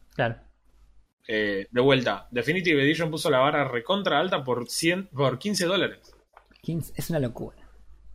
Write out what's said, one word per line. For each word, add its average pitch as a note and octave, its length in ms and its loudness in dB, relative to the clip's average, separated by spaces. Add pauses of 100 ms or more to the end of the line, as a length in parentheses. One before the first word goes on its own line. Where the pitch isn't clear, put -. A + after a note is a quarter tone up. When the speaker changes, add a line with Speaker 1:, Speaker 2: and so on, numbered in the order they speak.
(160)
Speaker 1:
Claro. A#2 220 -2 (920)
Speaker 2:
Eh, G#2 420 -2
de B2 120 0
vuelta, B2+ 500 2
Definitive D3+ 520 2
Edition D#3+ 280 2
puso D#3 180 -2
la C3 100 4
vara D3 280 4
recontra D3+ 520 0
alta F3+ 240 -2
por A#2+ 260 -2
cien, F#3 380 -2
por C3+ 320 0
quince F#3+ 260 -2
dólares. E3 500 -2 (460)
Speaker 1:
Quince, D#3+ 340 -6
es - 160 -6
una D#3+ 80 0
locura. - 380 -6 (580)